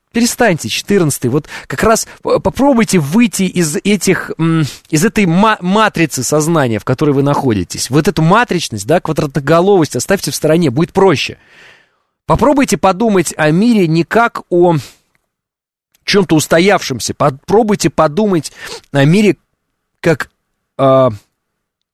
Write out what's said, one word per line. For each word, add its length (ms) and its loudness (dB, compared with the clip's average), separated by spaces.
перестаньте, 580 0
четырнадцатый. 600 -2
Вот 180 -2
как 160 -6
раз 240 0
п-, 160 -2
попробуйте 580 0
выйти 460 0
из 320 -2
этих, 640 -2
м, 240 0
из 160 0
этой 220 0
ма-, 340 2
матрицы 640 -2
сознания, 560 0
в 60 -18
которой 260 0
вы 100 2
находитесь. 680 -2
Вот 160 2
эту 160 0
матричность, 640 0
да, 120 2
квадратноголовость 960 0
оставьте 360 -4
в 40 -8
стороне, 360 0
будет 220 -2
проще. 440 0
Попробуйте 520 2
подумать 600 0
о 140 0
мире 340 2
не 180 0
как 460 -2
о 280 2
чем-то 320 0
устоявшемся. 800 0
Попробуйте 760 0
подумать 640 -2
о 120 2
мире 320 4
как, 320 -2
а, 320 4